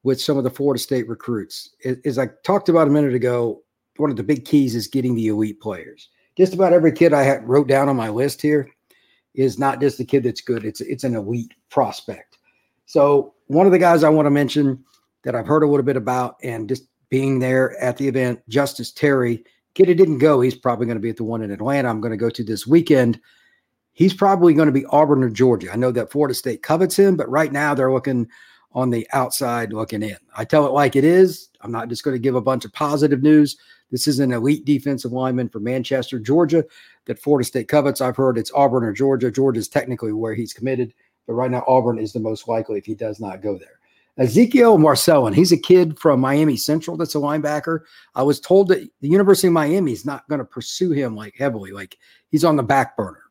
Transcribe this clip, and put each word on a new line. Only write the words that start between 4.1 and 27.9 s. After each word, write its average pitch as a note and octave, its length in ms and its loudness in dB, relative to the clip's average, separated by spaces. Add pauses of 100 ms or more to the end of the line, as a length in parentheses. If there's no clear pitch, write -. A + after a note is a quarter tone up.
of B2 60 -6
the G#2 80 -8
big C#3+ 200 -4
keys C3+ 300 0
is A2+ 140 -6
getting B2+ 260 -2
the A2+ 140 -2
elite G#2+ 320 -4
players. E2 480 -14 (280)
Just F#3 180 2
about F3+ 180 2
every E3 200 4
kid E3 200 4
I C#3+ 100 2
had C3 260 0
wrote C#3 180 2
down C3+ 220 2
on C3+ 80 0
my A2+ 120 -4
list B2+ 340 -4
here D3+ 260 0 (680)
is C3 240 -2
not C3+ 220 -2
just C#3 200 -2
a B2 40 -4
kid C3+ 200 0
that's A#2+ 160 -4
good. A#2 240 -6
It's, G#2 160 -10
it's B2 240 -8
an A#2+ 120 -4
elite A2+ 380 -8 (160)
prospect. - 680 -6 (480)
So C#3+ 480 2 (120)
one E3+ 200 4
of F#3+ 60 6
the F3+ 60 4
guys E3+ 260 4
I D#3 40 6
wanna D3+ 220 4
mention C#3 540 0 (400)
that B2+ 100 -4
I've A2+ 140 -6
heard D#3 160 2
a - 20 2
little C#3+ 180 0
bit C3+ 120 -2
about B2 480 -4
and A2+ 240 -8
just B2+ 160 -8 (260)
being C3+ 300 -2
there B2+ 420 0
at B2 140 -2
the C#3 100 -4
event, B2 420 -2
Justice C3+ 440 -4
Terry, B2+ 500 0 (320)
kid F#3+ 140 4
who F3+ 60 4
didn't D#3+ 240 4
go, C#3+ 220 4
he's B2 140 2
probably A#2+ 320 -4
gonna A2+ 140 -6
be A2+ 100 -6
at A2 60 -10
the A#2 80 -10
one A2+ 180 -8
in G#2 80 -8
Atlanta B2 380 -4
I'm A2 120 -4
gonna A2+ 160 -6
go A2+ 140 -2
to A#2 140 -10
this G#2+ 240 -8
weekend. C3+ 520 2 (680)
He's F#3 240 2
probably F3 400 4
gonna D3 160 4
be C3+ 160 -2
Auburn C#3+ 380 4
or B2 40 0
Georgia. A2 440 0
I G#2 40 -8
know B2+ 140 0
that A#2 220 -6
Florida C#3+ 220 -2
State - 280 -8
covets F3+ 340 0
him, G3 200 4
but - 120 -6
right C#3+ 220 0
now C#3+ 240 -2
they're C3 180 0